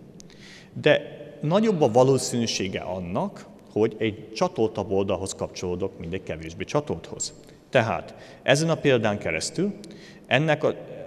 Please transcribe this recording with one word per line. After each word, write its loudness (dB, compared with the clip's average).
de 4
nagyobb 2
a 4
valószínűsége 2
annak, -6
hogy 2
egy -2
csatoltabb 0
oldalhoz 0
kapcsolódok, -6
mint -8
egy -6
kevésbé -8
csatolthoz. -4
Tehát 2
ezen 4
a 2
példán 2
keresztül -2
ennek 2
a, 2